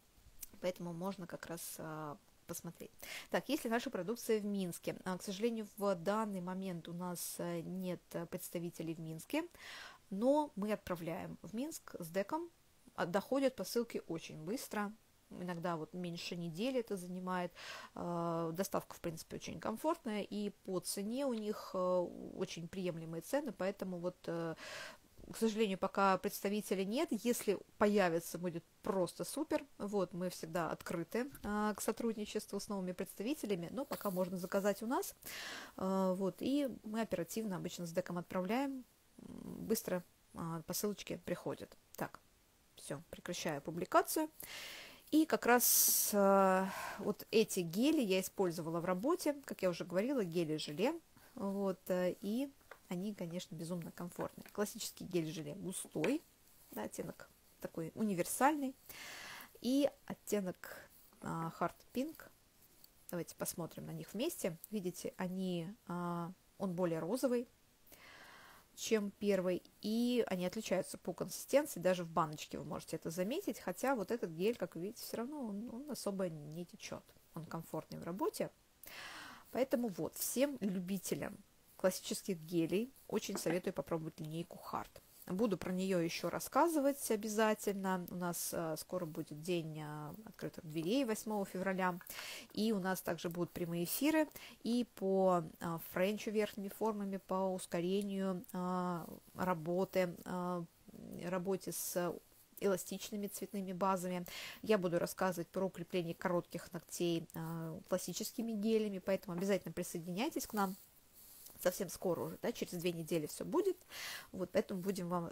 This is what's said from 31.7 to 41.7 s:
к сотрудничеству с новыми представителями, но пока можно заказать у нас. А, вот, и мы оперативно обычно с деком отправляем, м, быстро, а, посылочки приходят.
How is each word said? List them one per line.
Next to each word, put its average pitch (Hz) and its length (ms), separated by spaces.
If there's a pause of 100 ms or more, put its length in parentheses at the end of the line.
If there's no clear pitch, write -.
к - 60
сотрудничеству 214 800
с - 100
новыми 185 240
представителями, 202 800
но 247 140
пока - 260
можно 185 260
заказать 196 460
у 214 40
нас. 285 280 (640)
А, 190 380
вот, 190 260
и 269 280 (140)
мы 220 180
оперативно 190 560
обычно 175 300
с 165 60
деком 175 240
отправляем, 240 680 (360)
м, - 460
быстро, 185 360 (320)
а, 165 320
посылочки 185 580
приходят. - 520 (200)